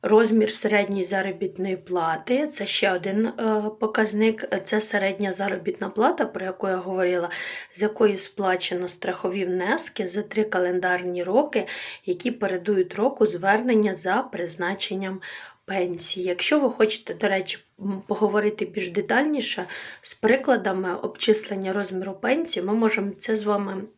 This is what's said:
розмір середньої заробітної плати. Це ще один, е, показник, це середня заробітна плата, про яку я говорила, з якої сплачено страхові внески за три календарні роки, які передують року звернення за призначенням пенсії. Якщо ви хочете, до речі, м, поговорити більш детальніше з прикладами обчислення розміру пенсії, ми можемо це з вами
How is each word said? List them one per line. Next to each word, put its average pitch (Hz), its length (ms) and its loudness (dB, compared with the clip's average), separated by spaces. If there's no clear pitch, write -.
розмір 214 440 6
середньої 202 540 0
заробітної 190 720 -2
плати. 180 680 0
Це 294 180 -6
ще 196 280 2
один, 196 340 0
е, 220 360 0
показник, 214 840 0
це 214 160 0
середня 196 520 0
заробітна 190 560 -4
плата, 247 360 2
про 190 200 -8
яку 190 220 -4
я 185 80 0
говорила, 180 540 0
з - 80 -4
якої 214 360 2
сплачено 185 680 -2
страхові 180 580 -4
внески 185 640 -2
за 190 140 -4
три 214 220 0
календарні 180 800 0
роки, 214 440 2
які 185 260 -2
передують 185 640 0
року 220 300 4
звернення 208 680 4
за 185 200 0
призначенням 185 1040 -4
пенсії. 180 580 -2
Якщо 185 340 2
ви 269 100 4
хочете, - 440 0
до 214 140 -2
речі, 190 300 -2
м, 196 280 -6
поговорити 208 580 0
більш 185 240 -6
детальніше 226 760 0
з - 120 -8
прикладами 196 840 2
обчислення 202 800 0
розміру 190 400 -4
пенсії, 240 520 0
ми 202 80 0
можемо 220 460 2
це 220 180 -2
з 208 60 -6
вами 202 380 -2